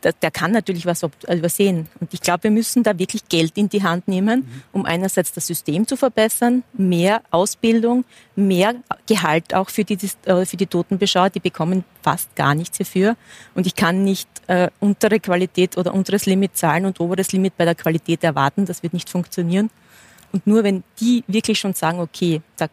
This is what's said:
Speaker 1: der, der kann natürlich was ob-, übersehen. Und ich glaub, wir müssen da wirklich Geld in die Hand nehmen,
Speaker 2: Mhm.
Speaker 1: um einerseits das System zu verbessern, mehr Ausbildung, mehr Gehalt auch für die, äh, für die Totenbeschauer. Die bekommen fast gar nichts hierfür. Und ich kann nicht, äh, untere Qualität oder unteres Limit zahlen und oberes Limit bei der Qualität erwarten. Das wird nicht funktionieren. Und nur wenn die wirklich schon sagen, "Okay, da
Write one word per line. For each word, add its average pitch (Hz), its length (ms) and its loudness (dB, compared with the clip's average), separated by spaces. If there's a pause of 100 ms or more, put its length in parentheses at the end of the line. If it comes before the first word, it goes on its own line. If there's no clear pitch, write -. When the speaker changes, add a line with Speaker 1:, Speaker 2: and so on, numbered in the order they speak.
Speaker 1:
der, 165 100 2
der - 160 -2
kann 160 220 -4
natürlich 185 340 -2
was 175 180 -2
ob-, - 240 -8
übersehen. 170 600 0 (120)
Und - 140 -8
ich 180 80 -10
glaub, 226 220 0
wir 214 80 2
müssen 226 320 0
da 208 160 0
wirklich 190 300 -6
Geld 160 280 0
in 208 100 0
die 208 140 -2
Hand 180 260 -2
nehmen, 202 340 0
Speaker 2:
Mhm. 127 200 -12 (100)
Speaker 1:
um 196 140 -2
einerseits 180 480 -2
das - 140 -8
System 165 400 -2
zu 262 100 -4
verbessern, 240 680 2 (100)
mehr 185 580 2
Ausbildung, 226 720 2 (300)
mehr 196 400 2 (320)
Gehalt 170 480 2
auch 190 160 0
für 214 120 -2
die, 196 140 -2 (280)
äh, 185 200 4
für - 100 -10
die 180 120 -2
Totenbeschauer. 185 640 0
Die - 80 -6
bekommen 180 440 -2 (200)
fast - 320 -2
gar 143 180 2
nichts 160 240 -4
hierfür. 196 380 0 (400)
Und 180 100 0
ich 180 100 -4
kann 185 280 0
nicht, 196 260 -2 (160)
äh, 180 240 2 (100)
untere 202 400 2
Qualität 185 600 0
oder 180 160 -2
unteres 190 320 0
Limit 190 280 0
zahlen 170 300 0
und 190 140 -4
oberes 185 320 -2
Limit 190 260 0
bei 175 80 2
der 170 100 2
Qualität 165 480 -2
erwarten. 147 440 0
Das - 160 -8
wird 170 100 -4
nicht 175 160 -8
funktionieren. 180 640 -2 (600)
Und 190 140 -4
nur 214 180 4
wenn 196 200 0 (160)
die 233 280 2
wirklich 214 300 0
schon 190 160 -4
sagen, 170 280 -2
"Okay, 165 400 -2 (160)
da 160 160 -2